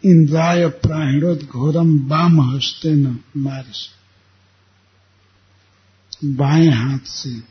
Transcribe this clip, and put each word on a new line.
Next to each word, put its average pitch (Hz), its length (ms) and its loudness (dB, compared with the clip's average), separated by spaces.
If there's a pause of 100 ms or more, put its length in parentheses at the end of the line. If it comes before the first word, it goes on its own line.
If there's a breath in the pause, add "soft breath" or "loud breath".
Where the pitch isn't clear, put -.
इंद्राय 165 640 4 (120)
प्राहिणोद 156 640 -2
घोरम 151 440 -2 (200)
वाम 160 340 4
हस्ते 135 480 -4
न 135 280 0 (180)
मारिस, 135 440 -10 (2500)
बाएं 151 340 4
हाथ 131 380 -2
से। - 240 -12 (180)